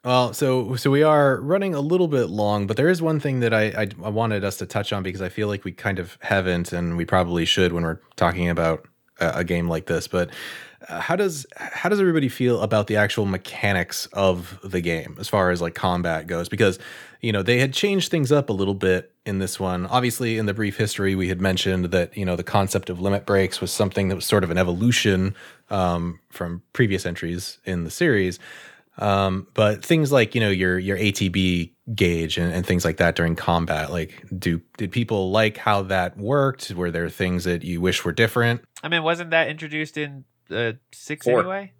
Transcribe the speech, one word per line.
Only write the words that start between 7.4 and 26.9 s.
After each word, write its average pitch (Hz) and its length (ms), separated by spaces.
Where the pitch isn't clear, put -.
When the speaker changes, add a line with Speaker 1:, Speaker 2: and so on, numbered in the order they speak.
Speaker 1:
should 90 260
when 85 120
we're 82 160
talking 87 340
about 82 360
a, 85 200
a 87 60
game 85 240
like 80 180
this. 85 200
But, 90 220
uh, 85 100
how 170 160
does, 175 300
how - 320
does 202 120
everybody 160 280
feel 120 320
about 104 260
the 107 100
actual 104 280
mechanics 95 880
of 95 500
the 90 200
game 82 360
as 98 100
far 92 220
as, 87 120
like, 85 120
combat 87 520
goes? 87 240
Because, 95 280
you 113 100
know, 98 100
they 120 160
had 131 140
changed 196 380
things 147 200
up 143 200
a - 20
little 98 220
bit 95 360
in 98 140
this 95 200
one. 90 280
Obviously, 120 500
in 110 80
the 101 80
brief 104 240
history, 101 380
we 92 140
had 90 120
mentioned 92 460
that, 87 280
you 101 120
know, 90 100
the 87 80
concept 98 460
of 87 100
limit 98 240
breaks 98 380
was 92 100
something 98 360
that 87 80
was 90 100
sort 101 180
of 85 60
an 85 80
evolution, 95 760
um, 87 580
from 87 320
previous 98 320